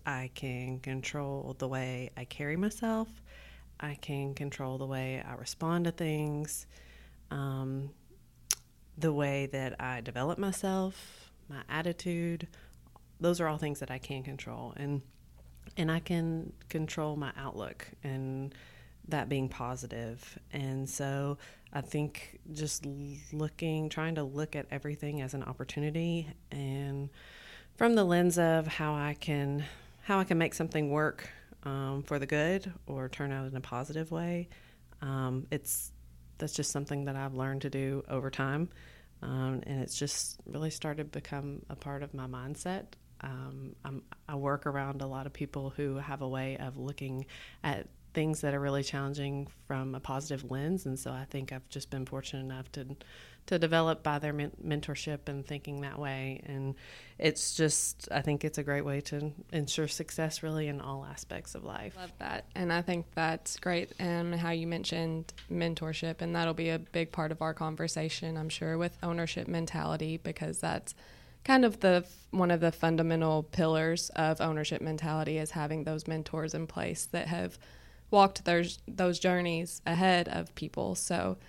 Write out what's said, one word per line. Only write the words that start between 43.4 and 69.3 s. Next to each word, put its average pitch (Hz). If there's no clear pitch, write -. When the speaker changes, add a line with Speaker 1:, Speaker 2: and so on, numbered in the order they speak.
Speaker 1:
I'm, 135
I 147
work 139
around 139
a 135
lot 135
of 139
people 143
who 139
have 139
a 131
way 131
of 135
looking 135
at -
things 156
that 143
are 139
really 139
challenging 139
from 131
a 131
positive 139
lens. 156
And 131
so 127
I 131
think 135
I've 131
just -
been 131
fortunate 135
enough 131
to, 135
to 180
develop 160
by 147
their 147
men-, 147
mentorship 147
and 139
thinking 143
that 139
way. 135
And 135
it's -
just, -
I 139
think 147
it's 156
a 143
great 143
way 143
to 147
ensure 156
success 156
really 156
in 143
all 135
aspects -
of -
life. -
Speaker 2:
Love 180
that. -
And 180
I 170
think 170
that's 160
great. 180
And 170
how 170
you 165
mentioned 165
mentorship, 165
and 170
that'll 165
be 165
a 160
big 165
part 160
of 160
our 160
conversation, 160
I'm 160
sure, 160
with 175
ownership 170